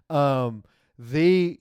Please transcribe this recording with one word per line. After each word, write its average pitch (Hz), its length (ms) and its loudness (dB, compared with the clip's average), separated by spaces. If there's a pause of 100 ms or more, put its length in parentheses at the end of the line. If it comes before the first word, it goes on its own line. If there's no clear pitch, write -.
um, 131 560 -2 (340)
they 170 640 0